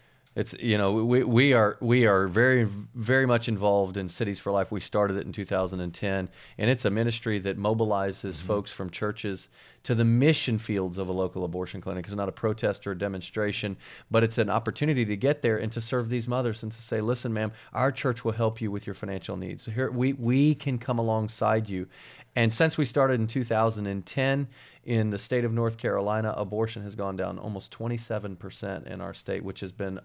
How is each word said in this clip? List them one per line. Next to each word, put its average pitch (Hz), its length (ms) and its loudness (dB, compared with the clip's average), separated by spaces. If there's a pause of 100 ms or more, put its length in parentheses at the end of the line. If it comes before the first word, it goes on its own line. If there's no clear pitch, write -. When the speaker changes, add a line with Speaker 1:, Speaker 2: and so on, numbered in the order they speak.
(340)
Speaker 1:
It's, - 260 -4
you 110 180 2
know, 98 160 4
we, 117 320 4
we 123 280 6
are, 107 280 4
we 120 260 6
are 98 180 6
very, 120 380 4
very 113 640 0
much 120 220 2
involved 101 480 2
in 95 100 -4
Cities 101 320 -4
for 101 120 -4
Life. 98 200 0
We 104 80 -4
started 101 380 0
it 98 80 -4
in 95 80 -10
two 101 100 -6
thousand 92 380 -2
and 87 120 -6
ten, 95 360 -2 (280)
and 107 120 0
it's 127 160 0
a 104 40 4
ministry 113 500 0
that 95 200 -4
mobilizes 101 800 0
Speaker 2:
Mm-hmm. 92 100 -10
Speaker 1:
folks 104 240 -2
from 95 180 -8
churches 104 600 -6 (340)
to 127 120 0
the 113 100 4
mission 120 540 4
fields 95 380 -2
of 95 120 -4
a - 20 -2
local 92 320 0
abortion 90 380 -4
clinic. 90 240 -6
It's 101 100 -8
not 101 140 -2
a - 20 -8
protest 104 540 -2
or 101 60 -4
a 92 60 -4
demonstration, 101 800 -4 (340)
but 113 120 6
it's 113 140 0
an 104 120 2
opportunity 113 560 0
to 104 120 0
get 135 240 2
there 110 160 2
and 107 140 -2
to 113 100 -6
serve 117 280 -2
these 120 180 -2
mothers 123 360 -2
and 110 80 -6
to 110 100 -14
say, 110 200 -2
"Listen, 117 320 -2
ma'am, 107 180 -2 (220)
our 131 180 2
church 127 320 -2
will 113 100 0
help 113 280 0
you 110 100 -2
with 101 140 -6
your 101 80 -6
financial 95 440 -6
needs. 95 280 -8
Here, 113 260 -2
we, 127 220 0
we 131 420 4
can 135 220 -2
come 117 220 -2
alongside 110 680 2
you." 92 180 -4 (480)
And 113 180 4
since 160 240 2
we 151 80 2
started 131 340 4
in 113 80 0
two 127 160 -2
thousand 110 440 0
and 98 180 -4
ten, 135 420 0 (360)
in 110 280 2
the 101 80 -2
state 120 260 0
of 113 80 0
North 113 240 0
Carolina, 104 600 0
abortion 107 460 -2
has 101 120 -10
gone 98 220 -4
down 92 220 -2
almost 98 320 -8
twenty-seven 113 640 -6
percent 98 500 -8
in 92 140 -10
our 92 120 -8
state, 95 300 -6
which 95 160 -8
has 95 120 -8
been 95 340 -6